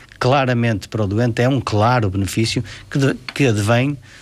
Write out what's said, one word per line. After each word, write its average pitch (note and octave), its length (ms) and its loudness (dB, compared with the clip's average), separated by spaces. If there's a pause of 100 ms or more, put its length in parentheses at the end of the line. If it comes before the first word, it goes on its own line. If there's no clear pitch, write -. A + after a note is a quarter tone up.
(200)
claramente B2 680 0
para A2 160 -4
o G2 40 -2
doente A2 340 0
é B2 80 4
um C3+ 100 0
claro G#2+ 520 2
benefício G#2+ 520 -2 (280)
que D3 80 -2
de-, C3+ 160 2 (180)
que C#3 140 2
advém, A#2+ 500 0 (240)